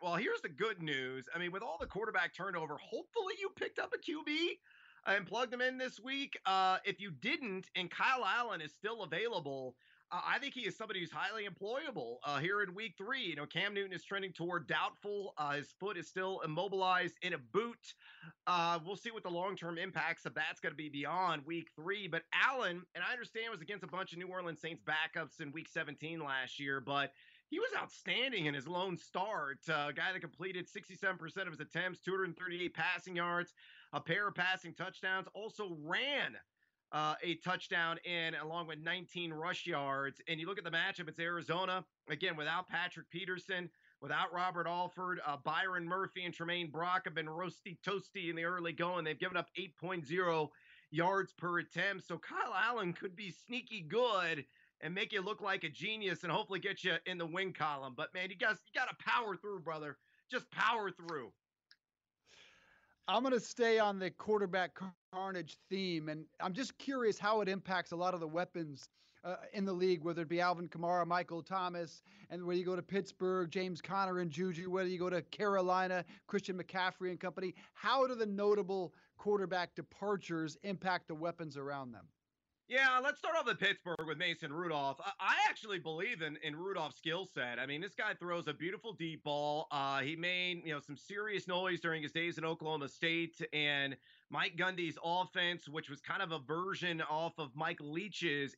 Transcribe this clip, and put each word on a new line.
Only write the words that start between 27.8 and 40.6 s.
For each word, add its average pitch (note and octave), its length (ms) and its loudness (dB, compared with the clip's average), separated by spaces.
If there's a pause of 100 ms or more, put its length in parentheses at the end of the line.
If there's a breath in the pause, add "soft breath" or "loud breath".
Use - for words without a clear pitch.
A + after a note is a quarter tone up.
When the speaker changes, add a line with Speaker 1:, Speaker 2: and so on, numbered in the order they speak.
Speaker 1:
in D3 80 2
his C3+ 120 -4
lone F3+ 320 -2
start. F3+ 680 -2
Uh, D3+ 220 2
a - 20 -4
guy E3 200 0
that F#3 80 -4
completed F3+ 480 -6
sixty-seven F#3 500 -2
percent E3 280 -6
of F3 60 -4
his C#3+ 80 -10
attempts, E3+ 400 -2
two - 100 -4
hundred F#3+ 260 0
thirty-eight F3 380 -4
passing F3 400 -2
yards, F3 400 0 (380 loud breath)
a D3 80 -2
pair F#3+ 260 2
of F#3+ 80 0
passing F3+ 400 0
touchdowns, F#3 600 -2
also G3+ 480 -6
ran, F#3+ 540 0 (560)
uh, D3+ 300 2
a E3+ 140 0
touchdown E3+ 680 2
in, E3 320 0
along D#3+ 300 -4
with D#3 140 -6
nineteen F3 520 -2
rush E3 340 -2
yards. C#3 640 0
And D#3+ 120 -2
you D#3+ 60 -4
look G3 120 -4
at G3 60 -6